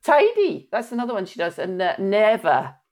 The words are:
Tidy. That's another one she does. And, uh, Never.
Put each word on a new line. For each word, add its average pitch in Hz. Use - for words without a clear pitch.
Tidy. 392
That's 233
another 240
one 196
she -
does. 170
And, 185
uh, 180
Never. 196